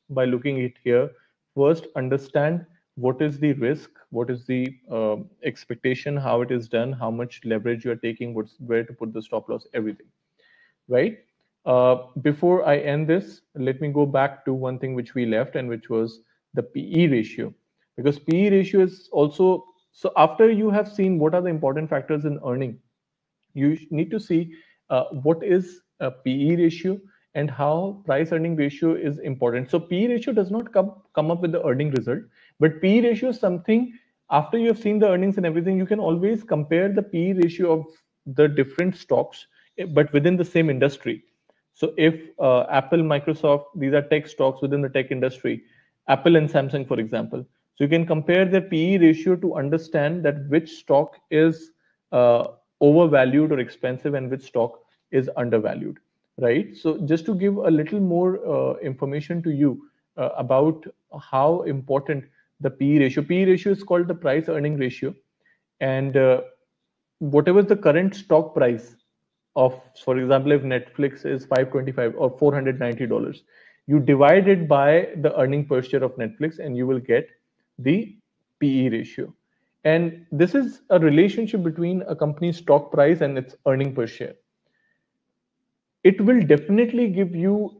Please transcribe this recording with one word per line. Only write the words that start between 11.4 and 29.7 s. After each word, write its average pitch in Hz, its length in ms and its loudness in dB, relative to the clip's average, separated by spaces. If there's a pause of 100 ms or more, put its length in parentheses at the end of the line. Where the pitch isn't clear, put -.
Uh, 127 440 2 (120)
before 160 460 2
I 147 120 2
end 147 300 -2
this, 190 340 -2 (120)
let 131 260 -4
me 151 80 -4
go 147 160 2
back 139 400 -2
to 135 80 -4
one 131 260 -6
thing 131 160 -8
which 120 200 -8
we 123 100 -2
left 117 320 -4
and 127 120 -6
which 117 200 -10
was 113 320 -4 (340)
the 127 80 -4
P - 180 -10 (220)
E 165 60 4
ratio, 113 460 -2 (420)
because 143 220 -2
P 175 280 0
E 208 40 2
ratio 190 320 2
is 185 300 -4
also, 185 520 2 (280)
so - 240 -6
after 175 340 4
you 214 200 0
have 202 200 0
seen 190 280 0
what 156 160 0
are 180 60 2
the 180 80 -4
important 156 400 -2
factors 147 360 -4
in 147 200 -4
earning, 131 340 -6 (760)
you 143 220 0
sh-, 160 140 -18
need 160 200 -4
to 220 80 -4
see, 165 340 -2 (380)
uh, 127 140 0 (180)
what 165 220 0
is 185 380 -2 (180)
a 139 100 -4
P 135 400 -2
E 170 60 2
ratio 175 440 -2 (340)
and 147 160 -4
how 156 540 -4
price 156 280 0
earning 165 240 -2
ratio 147 380 0
is 147 260 -6
important. 127 500 -4